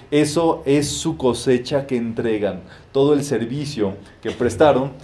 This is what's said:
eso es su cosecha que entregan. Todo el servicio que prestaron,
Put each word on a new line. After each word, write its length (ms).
eso 540
es 220
su 300
cosecha 720
que 100
entregan. 640
Todo 220
el 100
servicio 720
que 80
prestaron, 600